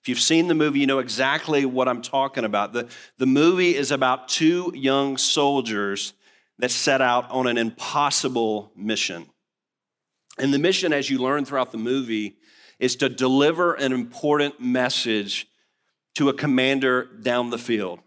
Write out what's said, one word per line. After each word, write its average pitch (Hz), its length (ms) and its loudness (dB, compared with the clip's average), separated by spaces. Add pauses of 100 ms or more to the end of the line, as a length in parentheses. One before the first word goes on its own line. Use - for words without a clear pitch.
If - 80 -10
you've 123 100 -2
seen 165 300 2
the 170 60 4
movie, 151 260 2
you 139 60 2
know 135 120 2
exactly 135 680 0
what 127 220 0
I'm 120 120 -2
talking 135 420 -4
about. 104 300 -2
The, 120 160 -6 (300)
the 131 80 2
movie 170 500 4
is 135 140 -2
about 131 380 0
two 170 460 2
young 135 440 0
soldiers 113 960 0 (440)
that 123 120 -2
set 135 320 2
out 123 280 2
on 127 160 0
an 120 120 2
impossible 117 1160 -2
mission. 101 520 -4 (1120)
And 139 160 0
the 143 40 2
mission, 180 360 0
as 135 160 -2
you 135 80 -2
learn 135 260 -2
throughout 131 260 -4
the 117 60 -14
movie, 113 600 -4 (400)
is 127 180 -2
to 135 140 0
deliver 143 640 2
an 131 180 -2
important 143 680 -2
message 123 880 -2 (680)
to 139 160 2
a - 20 0
commander 131 720 2 (160)
down 120 300 -2
the 117 80 -4
field. 104 480 -4